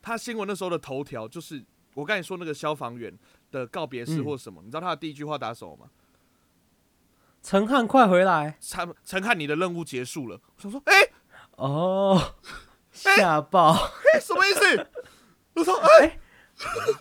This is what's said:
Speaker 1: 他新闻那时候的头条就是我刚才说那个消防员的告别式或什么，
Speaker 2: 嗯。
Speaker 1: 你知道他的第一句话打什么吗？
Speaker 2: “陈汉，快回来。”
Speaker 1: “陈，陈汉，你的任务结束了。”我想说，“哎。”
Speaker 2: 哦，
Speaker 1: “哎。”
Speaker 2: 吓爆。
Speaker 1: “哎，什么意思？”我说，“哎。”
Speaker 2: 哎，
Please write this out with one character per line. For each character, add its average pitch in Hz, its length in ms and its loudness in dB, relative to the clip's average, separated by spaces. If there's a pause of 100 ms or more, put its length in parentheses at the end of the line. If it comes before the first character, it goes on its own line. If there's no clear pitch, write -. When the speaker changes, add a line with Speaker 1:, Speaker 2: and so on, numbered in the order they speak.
Speaker 1:
他 226 160 -10
新 233 180 -10
闻 202 120 -6
那 202 80 -6
时 190 80 -10
候 180 80 -6
的 165 80 -4
头 139 240 -10
条 113 240 -12
就 165 120 -16
是 147 240 -16 (300)
我 143 100 -10
刚 202 140 -4
才 180 60 -8
说 190 140 -12
那 175 60 -12
个 160 80 -8
消 151 220 -6
防 120 240 -10
员 104 180 -14 (360)
的 131 160 -8
告 170 180 -10
别 123 180 -10
式 147 200 -6
或 143 120 -6
什 120 160 -18
么， 85 120 -20
Speaker 2:
嗯。 - 20 -20
Speaker 1:
你 110 60 -20
知 - 20 -18
道 156 80 -8
他 180 80 -6
的 165 60 -4
第 160 120 -14
一 151 60 -12
句 143 100 -14
话 147 140 -8
打 113 160 -8
什 113 100 -18
么 80 120 -20
吗？ 64 100 -20 (1600)
Speaker 2:
“陈 202 220 0
汉， 247 180 0
快 240 220 4
回 180 180 4
来。” 156 340 -2
Speaker 1:
“陈， 175 320 -12 (120)
陈 190 200 -6
汉， 220 160 -2
你 151 60 -6
的 147 100 -2
任 175 160 -2
务 170 140 -8
结 127 180 -8
束 127 240 -12
了。” 90 140 -16 (160)
我 - 60 -20
想 202 80 -12
说 277 140 -12
，“哎。” 359 80 6 (640)
Speaker 2:
哦， 185 600 0 (840)
Speaker 1:
“哎。” 392 160 6
Speaker 2:
吓 160 180 2
爆。 160 320 4 (420)
Speaker 1:
“哎， 622 60 2
什 - 140 -6
么 349 140 2
意 - 40 2
思？” 359 360 2 (680)
我 330 100 -2
说 359 120 0 (260)
，“哎。” 302 60 6 (500)
Speaker 2:
哎， - 440 -6